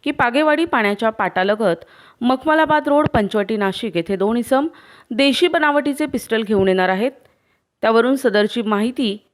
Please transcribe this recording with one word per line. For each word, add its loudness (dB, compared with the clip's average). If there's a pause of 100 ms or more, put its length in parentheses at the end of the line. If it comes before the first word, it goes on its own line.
की -4
पागेवाडी 0
पाण्याच्या -2
पाटालगत -2 (360)
मखमलाबाद 2
रोड, 4
पंचवटी, -2
नाशिक -4
येथे -2
दोन 0
इसम 0 (440)
देशी 2
बनावटीचे 0
पिस्टल -4
घेऊन 0
येणार 2
आहेत. -2 (720)
त्यावरून 4
सदरची 0
माहिती -2 (160)